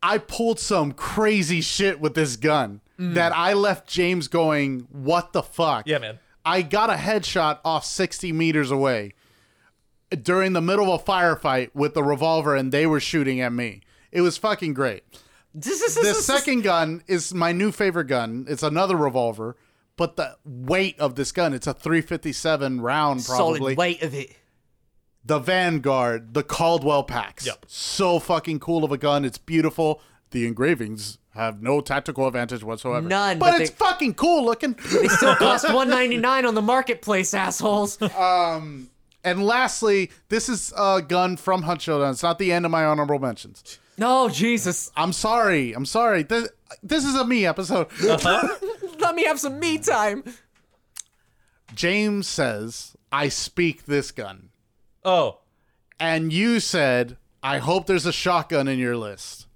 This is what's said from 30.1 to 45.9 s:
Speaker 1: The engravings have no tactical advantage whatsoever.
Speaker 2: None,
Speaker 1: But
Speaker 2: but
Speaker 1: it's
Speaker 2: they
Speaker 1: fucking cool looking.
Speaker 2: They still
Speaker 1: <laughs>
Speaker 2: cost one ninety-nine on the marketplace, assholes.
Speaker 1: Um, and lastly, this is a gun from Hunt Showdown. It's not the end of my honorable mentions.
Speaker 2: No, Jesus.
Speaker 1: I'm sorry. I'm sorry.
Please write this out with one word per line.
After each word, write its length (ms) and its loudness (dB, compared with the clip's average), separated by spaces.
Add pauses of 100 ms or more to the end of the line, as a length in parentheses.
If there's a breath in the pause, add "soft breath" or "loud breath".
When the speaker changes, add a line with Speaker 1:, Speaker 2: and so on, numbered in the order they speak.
Speaker 1:
The 160 0
engravings 680 -2 (180)
have 260 -4
no 200 0
tactical 440 -4
advantage 380 -4
whatsoever. 440 -4
Speaker 2:
None, 300 0
Speaker 1:
But 140 6
Speaker 2:
but 100 4
Speaker 1:
it's 80 0
Speaker 2:
they 60 -18
Speaker 1:
fucking 380 0
cool 320 2
looking. 280 0 (180)
Speaker 2:
They 180 4
still 260 4
Speaker 1:
<laughs> 20 -2
Speaker 2:
cost 340 2
one 180 2
ninety-nine 560 2
on 100 2
the 60 0
marketplace, 720 0
assholes. 680 -2
Speaker 1:
Um, 880 0 (340)
and 220 0
lastly, 640 2 (200 soft breath)
this 180 0
is 300 -4
a 280 2
gun 300 0
from 280 0
Hunt 180 -4
Showdown. 300 0
It's 120 -6
not 160 0
the 140 0
end 120 0
of 60 0
my 140 2
honorable 340 2
mentions. 580 -8 (200)
Speaker 2:
No, 320 4
Jesus. 680 0
Speaker 1:
I'm 160 0
sorry. 600 2
I'm 120 -6
sorry. 380 2